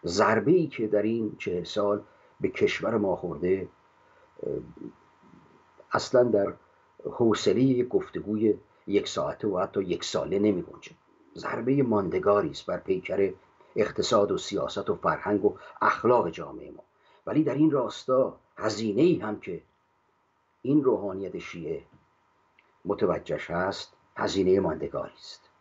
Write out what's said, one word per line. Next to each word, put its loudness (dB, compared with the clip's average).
ضربه‌ای 4
که -4
در 2
این 0
چهل -4
سال -2
به 0
کشور 0
ما 2
خورده، -2
اه، -4
اصلاً 4
در 2
حوصله 2
یک 2
گفتگوی 0
یک 0
ساعته -4
و -2
حتی -2
یک -4
ساله -2
نمی‌گنجه. -2
ضربه -2
ماندگاری 2
است -12
بر -4
پیکر -2
اقتصاد 2
و 0
سیاست -6
و 0
فرهنگ 0
و 2
اخلاق 4
جامعه -12
ما. -20
ولی 2
در 0
این 4
راستا 0
هزینه‌ای 2
هم -6
که -10
این 2
روحانیت 0
شیعه -8
متوجهش -2
هست، -4
هزینه 2
ماندگاری -4
است. -20